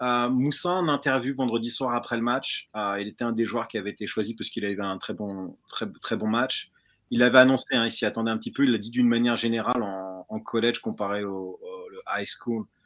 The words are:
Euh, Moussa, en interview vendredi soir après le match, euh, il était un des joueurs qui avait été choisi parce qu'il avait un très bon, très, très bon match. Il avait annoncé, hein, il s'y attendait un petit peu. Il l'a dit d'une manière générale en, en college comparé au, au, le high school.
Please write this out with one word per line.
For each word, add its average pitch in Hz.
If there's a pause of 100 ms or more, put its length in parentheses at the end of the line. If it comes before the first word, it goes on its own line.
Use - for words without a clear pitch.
Euh, 123
Moussa, 139
en 180
interview 135
vendredi 120
soir 123
après 120
le 113
match, -
euh, 101
il 101
était 120
un 117
des 110
joueurs 113
qui -
avait 98
été 104
choisi 107
parce 107
qu'il 107
avait 101
un 95
très -
bon, 95 (100)
très, 104 (100)
très -
bon 107
match. - (400)
Il 120
avait 123
annoncé, 131
hein, 117
il 113
s'y -
attendait 113
un 110
petit 110
peu. 139
Il 131
l'a 113
dit 104
d'une 123
manière 120
générale 117
en, 95
en 110
college 117
comparé 104
au, 95
au, 92
le 95 (160)
high 101
school. 113 (200)